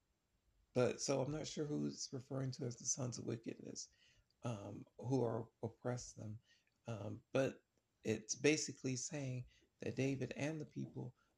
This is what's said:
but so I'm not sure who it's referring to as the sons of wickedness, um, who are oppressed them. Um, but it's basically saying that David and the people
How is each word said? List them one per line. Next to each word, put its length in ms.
but 260
so 200
I'm 120
not 140
sure 180
who 220
it's 260
referring 400
to 120
as 120
the 80
sons 340
of 80
wickedness, 640
um, 400
who 240
are 220
oppressed 540
them. 200
Um, 320
but 280
it's 300
basically 640
saying 480
that 140
David 400
and 240
the 60
people 480